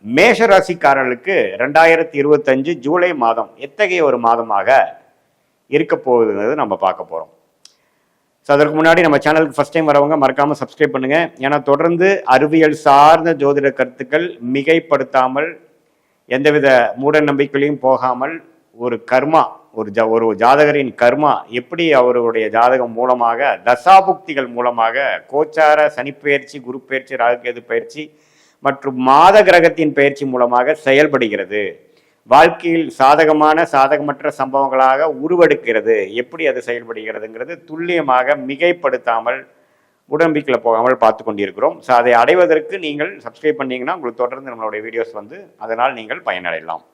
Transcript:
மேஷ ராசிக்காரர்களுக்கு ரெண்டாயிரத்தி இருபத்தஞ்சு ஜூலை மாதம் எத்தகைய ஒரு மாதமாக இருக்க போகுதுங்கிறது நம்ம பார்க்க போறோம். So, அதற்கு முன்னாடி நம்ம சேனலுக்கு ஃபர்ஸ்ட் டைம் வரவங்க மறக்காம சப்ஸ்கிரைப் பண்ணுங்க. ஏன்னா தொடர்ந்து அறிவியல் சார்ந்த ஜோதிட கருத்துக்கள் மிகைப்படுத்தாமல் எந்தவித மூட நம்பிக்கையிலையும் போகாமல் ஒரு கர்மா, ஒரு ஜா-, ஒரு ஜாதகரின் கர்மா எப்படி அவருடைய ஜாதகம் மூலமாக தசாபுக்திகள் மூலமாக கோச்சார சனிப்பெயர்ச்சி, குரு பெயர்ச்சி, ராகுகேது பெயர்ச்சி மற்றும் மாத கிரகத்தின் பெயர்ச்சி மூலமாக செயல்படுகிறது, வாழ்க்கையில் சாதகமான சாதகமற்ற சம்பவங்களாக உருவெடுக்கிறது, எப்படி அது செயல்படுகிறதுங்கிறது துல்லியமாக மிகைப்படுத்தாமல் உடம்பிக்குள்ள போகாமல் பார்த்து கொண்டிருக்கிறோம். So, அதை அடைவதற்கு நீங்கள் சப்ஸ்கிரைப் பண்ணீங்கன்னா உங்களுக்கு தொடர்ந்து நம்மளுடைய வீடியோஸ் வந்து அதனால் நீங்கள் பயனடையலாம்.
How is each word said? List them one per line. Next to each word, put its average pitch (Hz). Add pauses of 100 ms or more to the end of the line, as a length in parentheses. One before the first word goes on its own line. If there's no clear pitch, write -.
மேஷ 190
ராசிக்காரர்களுக்கு 151 (220)
ரெண்டாயிரத்தி 160
இருபத்தஞ்சு 139
ஜூலை 165
மாதம் 117
எத்தகைய 175
ஒரு 127
மாதமாக 117 (800)
இருக்க 156
போகுதுங்கிறது 113
நம்ம 110
பார்க்க 92
போறோம். 82 (1120)
So, 143
அதற்கு 151
முன்னாடி 165
நம்ம 151
சேனலுக்கு 156
ஃபர்ஸ்ட் 147
டைம் 160
வரவங்க 143
மறக்காம 143
சப்ஸ்கிரைப் 143
பண்ணுங்க. 139
ஏன்னா 139
தொடர்ந்து 170
அறிவியல் 151
சார்ந்த 156
ஜோதிட 139
கருத்துக்கள் 135 (140)
மிகைப்படுத்தாமல் 139 (680)
எந்தவித 135
மூட 147
நம்பிக்கையிலையும் 143
போகாமல் 131 (300)
ஒரு 117
கர்மா, 139 (280)
ஒரு 107
ஜா-, 113
ஒரு 113
ஜாதகரின் 139
கர்மா 127
எப்படி 151
அவருடைய 117
ஜாதகம் 120
மூலமாக 120
தசாபுக்திகள் 165
மூலமாக 120
கோச்சார 151
சனிப்பெயர்ச்சி, 143
குரு 127
பெயர்ச்சி, 135
ராகுகேது 120 (100)
பெயர்ச்சி 123 (420)
மற்றும் 135
மாத 160
கிரகத்தின் 165
பெயர்ச்சி 143
மூலமாக 123
செயல்படுகிறது, 110 (320)
வாழ்க்கையில் 165
சாதகமான 156
சாதகமற்ற 143
சம்பவங்களாக 135 (140)
உருவெடுக்கிறது, 113
எப்படி 147
அது 123
செயல்படுகிறதுங்கிறது 113
துல்லியமாக 151
மிகைப்படுத்தாமல் 131 (640)
உடம்பிக்குள்ள 147
போகாமல் 117
பார்த்து 110
கொண்டிருக்கிறோம். 104
So, 127
அதை 120
அடைவதற்கு 156
நீங்கள் 156
சப்ஸ்கிரைப் 156
பண்ணீங்கன்னா 131
உங்களுக்கு 123
தொடர்ந்து 131
நம்மளுடைய 110
வீடியோஸ் 117
வந்து 127
அதனால் 117
நீங்கள் 113
பயனடையலாம். 82 (100)